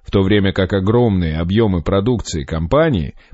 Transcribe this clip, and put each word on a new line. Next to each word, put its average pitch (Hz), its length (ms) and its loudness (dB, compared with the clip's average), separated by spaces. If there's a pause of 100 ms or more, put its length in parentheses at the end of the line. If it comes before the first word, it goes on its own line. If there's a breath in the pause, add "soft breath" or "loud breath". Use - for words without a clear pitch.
в - 80 -18
то 98 120 2
время 95 320 2
как 92 180 0
огромные 95 680 0
объёмы 92 440 0
продукции 98 600 -2
компании 85 720 0 (200 soft breath)